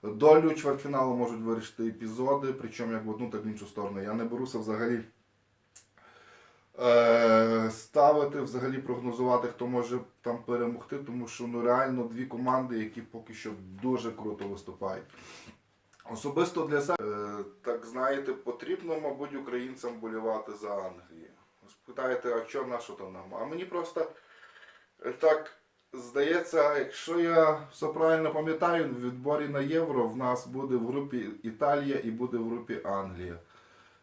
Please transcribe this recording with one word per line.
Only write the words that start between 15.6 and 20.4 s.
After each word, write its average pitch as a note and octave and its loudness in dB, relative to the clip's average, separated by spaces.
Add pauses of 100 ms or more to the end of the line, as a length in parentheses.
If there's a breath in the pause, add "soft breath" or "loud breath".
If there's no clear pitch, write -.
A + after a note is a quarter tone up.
Особисто D#3 -2
для D3 0
себе, E3 -2
е, G#2 -6 (180)
так, A2+ -6
знаєте, C3 -2
потрібно, D#3 -6
мабуть, C#3 -6
українцям B2 -8 (100)
болівати A2 -4